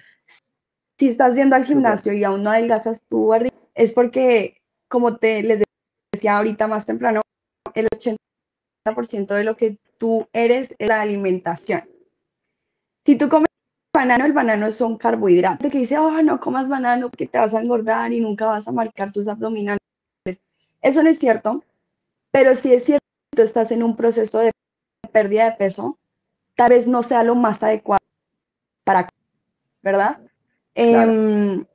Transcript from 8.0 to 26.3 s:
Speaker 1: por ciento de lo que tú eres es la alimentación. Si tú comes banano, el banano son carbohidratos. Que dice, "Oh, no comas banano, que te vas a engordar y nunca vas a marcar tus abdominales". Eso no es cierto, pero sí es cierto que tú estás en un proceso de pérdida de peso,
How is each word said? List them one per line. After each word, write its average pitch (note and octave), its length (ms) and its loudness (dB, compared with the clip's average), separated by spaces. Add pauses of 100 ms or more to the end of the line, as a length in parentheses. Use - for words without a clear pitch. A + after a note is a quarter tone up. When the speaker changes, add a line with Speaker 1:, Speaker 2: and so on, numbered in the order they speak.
Speaker 1:
por A#3+ 120 -6
ciento G3+ 280 -6
de G#3 100 -2
lo A3 120 -4
que G#3+ 220 -4 (200)
tú A3+ 340 -2
eres A#3+ 460 0
es G#3 100 -4
la A3 120 0
alimentación. F#3+ 880 -4 (1160)
Si C#4 100 6
tú C#4 120 0
comes D#4 200 2 (460)
banano, B3+ 320 2
el D4+ 60 2
banano A3 400 0
son A3+ 260 -4
carbohidratos. G3 720 0
Que C#4 80 -4
dice, B3+ 200 -2
"Oh, D#4 240 0
no D4 180 2
comas C4 280 -6
banano, B3 420 -2
que - 160 -10
te - 120 -6
vas A3 160 2
a A3 60 0
engordar A#3 520 -2
y A#3 80 -2
nunca A3 260 -4
vas G#3+ 220 -4
a B3 40 -6
marcar G#3+ 400 -6
tus G3+ 160 -6
abdominales". G#3+ 520 -6 (1000)
Eso C#4+ 200 2
no D#4+ 60 6
es D#4+ 100 2
cierto, A3+ 460 -2 (680)
pero C4+ 240 4
sí B3+ 200 0
es B3 100 2
cierto - 200 0 (260)
que - 60 -12
tú A3+ 60 4
estás A3 280 0
en A#3 120 -2
un A#3 140 -2
proceso A3+ 440 -2
de A3+ 100 2 (640)
pérdida G#3+ 380 2
de A3+ 60 -8
peso, G3+ 420 -6 (580)